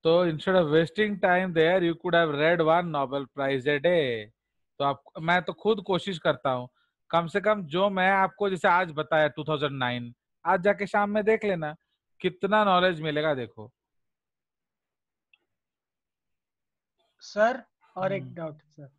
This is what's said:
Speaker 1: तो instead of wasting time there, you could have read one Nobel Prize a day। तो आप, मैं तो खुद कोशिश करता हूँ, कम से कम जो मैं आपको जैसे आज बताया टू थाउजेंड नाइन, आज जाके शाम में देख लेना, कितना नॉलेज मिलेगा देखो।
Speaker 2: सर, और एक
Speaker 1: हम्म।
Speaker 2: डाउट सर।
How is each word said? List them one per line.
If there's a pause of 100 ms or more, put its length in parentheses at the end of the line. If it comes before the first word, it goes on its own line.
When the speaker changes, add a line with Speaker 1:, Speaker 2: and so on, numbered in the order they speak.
Speaker 1:
तो
instead
of
wasting
time
there,
you (120)
could
have
read
one
Nobel
Prize
a
day। (520)
तो
आप, (180)
मैं
तो
खुद
कोशिश
करता
हूँ, (400)
कम
से
कम
जो
मैं
आपको
जैसे
आज
बताया
टू
थाउजेंड
नाइन, (300)
आज
जाके
शाम
में
देख
लेना, (440)
कितना
नॉलेज
मिलेगा
देखो। (3500)
Speaker 2:
सर, (320)
और
एक
Speaker 1:
हम्म।
Speaker 2:
डाउट
सर।